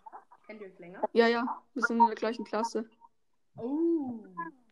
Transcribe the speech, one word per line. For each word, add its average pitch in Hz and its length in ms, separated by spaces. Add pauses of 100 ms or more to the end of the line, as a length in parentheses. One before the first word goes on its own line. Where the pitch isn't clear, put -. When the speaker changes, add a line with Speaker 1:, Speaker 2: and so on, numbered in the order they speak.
(480)
Speaker 1:
Kennt 214 140
ihr 196 80
uns - 100
länger? 185 340
Speaker 2:
Ja, 226 140
ja, 233 360 (120)
wir 240 80
sind 233 180
in 214 60
der 214 80
gleichen 220 300
Klasse. 220 440 (680)
Speaker 1:
Oh. 269 680 (480)